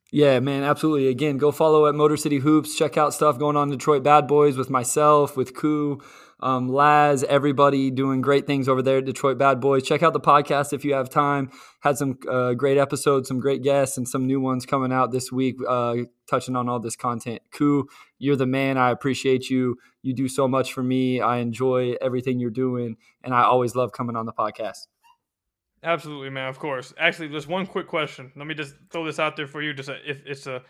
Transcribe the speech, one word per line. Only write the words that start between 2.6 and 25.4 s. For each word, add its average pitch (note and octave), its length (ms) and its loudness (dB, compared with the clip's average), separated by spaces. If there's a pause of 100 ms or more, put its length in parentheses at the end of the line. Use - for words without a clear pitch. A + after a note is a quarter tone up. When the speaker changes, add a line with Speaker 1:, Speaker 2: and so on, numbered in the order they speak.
Speaker 1:
Check D#3 200 0
out D3 160 2
stuff D3 260 2
going D3 160 0
on C#3+ 160 0
in C3+ 60 -4
Detroit C#3+ 260 2
Bad C#3+ 240 6
Boys D3 300 4
with B2+ 120 -4
myself, C#3+ 680 2
with B2 180 -4
Koo, D3 460 -2 (400)
um, B2+ 280 -2
Laz, D3 540 4
everybody C#3 680 2
doing C3+ 300 0
great C3+ 240 2
things C#3 220 -2
over C3 140 2
there C3+ 160 2
at C3+ 80 0
Detroit C3+ 320 -2
Bad C3+ 220 4
Boys. C3+ 240 2
Check D3+ 200 0
out E3 100 4
the D3 60 -2
podcast C#3+ 540 2
if B2+ 100 -6
you C#3+ 100 0
have C3 160 -2
time. C#3+ 400 0 (300)
Had D3 180 0
some, C3+ 200 -4 (120)
uh, B2+ 240 0
great C3+ 240 2
episodes, C#3 500 2
some C3 120 -4
great C3 240 -2
guests, C#3 340 0
and B2 100 -6
some C3 180 -4
new C3+ 160 0
ones C3 240 -2
coming C3 260 -2
out B2+ 200 0
this B2+ 200 -4
week, B2+ 240 -2 (120)
uh, A#2+ 280 -2 (340)
touching B2+ 260 -4
on B2 120 -2
all B2 120 -4
this A2 160 -10
content. A#2+ 460 -8 (100)
Koo, C#3+ 360 0 (320)
you're C#3 160 0
the C3 100 0
man. C3+ 320 0
I B2 140 4
appreciate C3 580 -2
you. B2+ 280 0 (240)
You C3 120 -4
do C3 140 -4
so C3+ 200 -2
much B2+ 260 -2
for C3 100 -6
me. B2+ 380 0
I A#2+ 160 0
enjoy B2 640 -2
everything B2+ 380 -2
you're A#2+ 100 -4
doing, A#2+ 480 -4 (260)
and C3 100 -6
I B2 100 4
always A#2+ 320 2
love B2 160 -2
coming A#2+ 240 -8
on A2+ 100 -6
the A#2 80 -10
podcast. G#2+ 540 -8 (960)